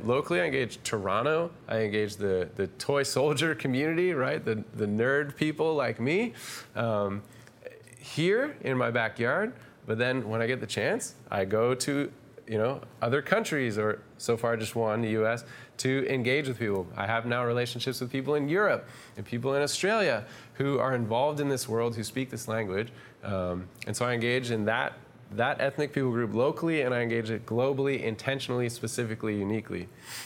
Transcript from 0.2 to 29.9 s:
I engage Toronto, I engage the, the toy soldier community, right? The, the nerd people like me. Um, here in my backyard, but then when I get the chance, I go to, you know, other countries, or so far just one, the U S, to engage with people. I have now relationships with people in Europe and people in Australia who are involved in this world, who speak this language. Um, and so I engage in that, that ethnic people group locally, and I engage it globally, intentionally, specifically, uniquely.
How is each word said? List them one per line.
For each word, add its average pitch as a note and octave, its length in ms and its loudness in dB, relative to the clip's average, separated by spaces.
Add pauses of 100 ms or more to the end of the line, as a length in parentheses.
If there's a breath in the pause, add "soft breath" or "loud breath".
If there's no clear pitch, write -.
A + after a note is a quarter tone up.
I - 20 2
engage C3 380 -2
Toronto, A#2+ 680 0 (160)
I A2+ 120 0
engage G#2+ 380 0
the, F#2+ 400 0
the G2 100 0
toy C#3 380 0
soldier D3+ 500 2
community, D#3 580 2
right? C#3 320 0
The, A2 180 0 (120)
the G#2+ 120 -2
nerd C3+ 480 2
people D#3 400 0
like B2 240 0
me. F#3 360 0 (420 loud breath)
Um, G2+ 460 0 (920 loud breath)
here A3 480 2
in C3 140 0
my A#2+ 140 2
backyard, A#2+ 640 0 (340 loud breath)
but A2 120 0
then B2 300 2
when A2 120 0
I A#2 60 2
get B2+ 140 0
the - 60 -6
chance, E3+ 480 -2 (160)
I G2+ 140 2
go A2 300 4
to, C#3 360 -2 (360)
you A2 120 -2
know, B2+ 220 0 (220)
other B2+ 200 2
countries, C#3+ 560 0
or G#2+ 220 0 (180)
so A#2 180 2
far A#2 200 0
just A2 180 -4
one, A2 260 2
the A2 100 2
U A2 160 4
S, A#2+ 180 -2 (340 loud breath)
to C3 300 2
engage C3 400 2
with A#2+ 100 -4
people. G2+ 280 0 (100)
I G2 100 -2
have A2+ 180 0
now A#2+ 200 0
relationships A#2+ 560 -2
with B2 100 -6
people C3+ 240 0
in C#3+ 140 2
Europe F3 400 2 (280 loud breath)
and G2+ 80 -8
people B2 300 -2
in C#3+ 80 4
Australia D3+ 600 2 (300 loud breath)
who C#3 240 2
are B2+ 160 2
involved B2 460 0
in C#3+ 80 0
this C3 200 -2
world, A#2 280 0
who A2+ 60 -4
speak B2+ 280 -4
this A#2+ 180 -8
language. A2 420 -2 (320 loud breath)
Um, F2+ 460 -2 (180)
and A2 100 -4
so B2 80 0
I B2 80 2
engage A#2+ 380 0
in A2 140 0
that, A#2 300 0 (380)
that A#2+ 280 0
ethnic C#3 320 0
people C3+ 180 2
group A#2 240 0
locally, D#3 480 2
and B2+ 120 2
I A#2+ 60 2
engage A#2 300 0
it A2+ 160 -4
globally, C3+ 560 2
intentionally, B2 640 -2
specifically, A2 680 -2
uniquely. G2+ 520 -2 (380 loud breath)